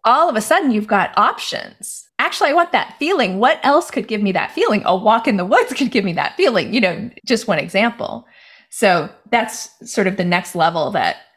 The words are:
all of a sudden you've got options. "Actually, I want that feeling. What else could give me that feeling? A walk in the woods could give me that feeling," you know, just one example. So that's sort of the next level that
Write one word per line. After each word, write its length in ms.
all 220
of 60
a 60
sudden 300
you've 160
got 300
options. 880
"Actually, 320
I 20
want 180
that 280
feeling. 400
What 240
else 260
could 180
give 140
me 120
that 180
feeling? 340
A 100
walk 320
in 100
the 80
woods 280
could 180
give 140
me 80
that 220
feeling," 380
you 80
know, 280
just 220
one 120
example. 680
So 400
that's 380
sort 180
of 100
the 80
next 300
level 360
that 260